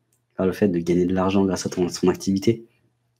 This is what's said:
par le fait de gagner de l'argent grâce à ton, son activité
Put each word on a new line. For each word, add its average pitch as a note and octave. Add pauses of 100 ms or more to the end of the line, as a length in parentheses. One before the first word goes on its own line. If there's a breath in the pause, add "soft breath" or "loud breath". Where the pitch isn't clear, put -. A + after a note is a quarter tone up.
(360)
par F#2+
le F2+
fait G#2
de F2
gagner F2
de F#2
l'argent F#2+
grâce -
à -
ton, F2+
son F2+
activité G2 (520)